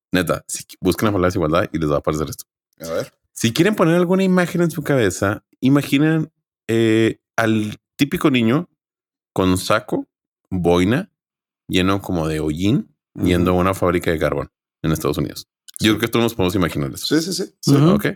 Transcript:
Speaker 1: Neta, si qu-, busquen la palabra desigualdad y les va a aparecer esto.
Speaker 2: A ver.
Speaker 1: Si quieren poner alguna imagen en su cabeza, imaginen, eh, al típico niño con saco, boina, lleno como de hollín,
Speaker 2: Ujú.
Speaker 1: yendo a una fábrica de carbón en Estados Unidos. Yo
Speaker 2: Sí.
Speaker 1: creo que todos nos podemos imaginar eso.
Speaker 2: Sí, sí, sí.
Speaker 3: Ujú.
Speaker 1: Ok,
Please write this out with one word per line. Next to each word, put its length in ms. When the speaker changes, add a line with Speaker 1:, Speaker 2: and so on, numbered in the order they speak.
Speaker 1:
Neta, 360
si 160
qu-, 180
busquen 260
la 40
palabra 160
desigualdad 440
y 60
les 120
va 60
a 40
aparecer 300
esto. 160
Speaker 2:
A 120
ver. 200
Speaker 1:
Si 200
quieren 220
poner 200
alguna 280
imagen 380
en 100
su 100
cabeza, 600
imaginen, 720
eh, 520
al 420
típico 340
niño 380
con 240
saco, 500
boina, 640
lleno 340
como 260
de 120
hollín, 560
Speaker 2:
Ujú. 140
Speaker 1:
yendo 240
a 40
una 180
fábrica 380
de 80
carbón 300
en 120
Estados 240
Unidos. 300
Yo 120
Speaker 2:
Sí. 60
Speaker 1:
creo 20
que 80
todos 160
nos 120
podemos 200
imaginar 380
eso. 120
Speaker 2:
Sí, 20
sí, 120
sí. 120
Speaker 3:
Ujú. 180
Speaker 1:
Ok, 140